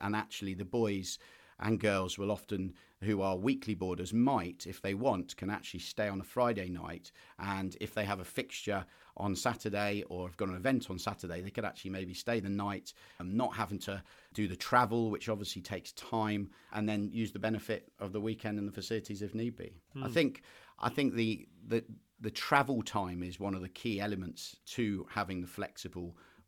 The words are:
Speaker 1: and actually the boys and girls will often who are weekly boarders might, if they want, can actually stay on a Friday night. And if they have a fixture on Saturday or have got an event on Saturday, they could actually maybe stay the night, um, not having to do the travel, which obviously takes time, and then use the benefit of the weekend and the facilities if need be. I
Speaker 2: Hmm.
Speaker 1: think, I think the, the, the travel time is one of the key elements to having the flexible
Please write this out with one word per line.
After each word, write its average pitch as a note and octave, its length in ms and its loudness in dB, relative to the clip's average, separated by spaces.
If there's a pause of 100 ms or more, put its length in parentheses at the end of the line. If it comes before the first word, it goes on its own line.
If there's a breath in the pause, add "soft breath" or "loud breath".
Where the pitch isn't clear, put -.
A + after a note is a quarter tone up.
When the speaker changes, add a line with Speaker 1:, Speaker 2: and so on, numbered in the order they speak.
Speaker 1:
and G2+ 140 0
actually G2 400 -2
the F#2+ 100 -4
boys G2+ 540 0 (400 loud breath)
and G#2+ 200 4
girls F#2+ 380 4
will G2+ 140 2
often F#2+ 420 -2 (300 soft breath)
who G2+ 180 4
are F#2+ 140 4
weekly A2+ 380 0
boarders F#2 400 -2
might, A2+ 540 4
if G2 140 -8
they G2 120 0
want, G2 420 2
can F#2 140 -4
actually G2 300 -4
stay - 280 -2
on G2 140 -2
a - 20 -10
Friday A2 460 2
night. E2+ 420 -8 (280 loud breath)
And F#2+ 420 0
if G#2 120 -4
they G#2 120 2
have G2 140 0
a F2+ 60 -8
fixture - 600 -2 (320 loud breath)
on G2 180 0
Saturday G2+ 760 0
or F2+ 180 -4
have F2+ 100 -12
got G2 120 0
an F2+ 60 -4
event A#2+ 340 2
on F#2 100 -4
Saturday, F2 420 -4
they G2 80 -6
could G#2 160 -4
actually - 260 -6
maybe F#2+ 220 -4
stay A#2 260 0
the G2 100 0
night, G2+ 440 -2 (260 loud breath)
um, F#2 160 -2
not B2 200 2
having G2+ 240 -2
to G2 240 -4 (300 loud breath)
do G#2+ 140 2
the F2+ 80 -4
travel, A#2 540 6
which G#2 200 -2
obviously G2+ 320 -2
takes F2+ 320 -6
time, G#2+ 560 2 (240 loud breath)
and G#2+ 140 2
then G#2 240 2
use A2 200 0
the G2+ 80 -8
benefit A2 600 0
of F#2+ 140 -4
the G#2 80 0
weekend G#2+ 380 -2
and G2+ 80 -2
the G2+ 40 -4
facilities G#2+ 500 -4
if G2+ 120 -4
need A#2 220 -2
be. E2+ 180 -10 (220)
I C3+ 120 -4
Speaker 2:
Hmm. B2 60 -2
Speaker 1:
think, - 300 4 (360 loud breath)
I A#2+ 100 2
think C#3 260 2
the, A2+ 320 2 (200)
the, A2+ 160 2 (360)
the G#2+ 120 -2
travel C3+ 520 4
time F2+ 400 -2
is F2+ 160 -6
one G2 160 0
of F#2 60 -4
the F#2 80 -6
key G#2+ 300 -2
elements G2 580 -4 (100)
to G#2 420 0
having F#2 320 -2
the F2 60 -6
flexible F2 680 -8 (320 loud breath)